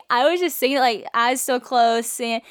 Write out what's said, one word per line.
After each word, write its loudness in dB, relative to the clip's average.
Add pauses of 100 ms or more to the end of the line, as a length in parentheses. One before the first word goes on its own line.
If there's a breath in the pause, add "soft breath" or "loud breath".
I 2
was 0
just -2
singing, 0
like, 0
eyes 0
so -2
close, 0
singing, -6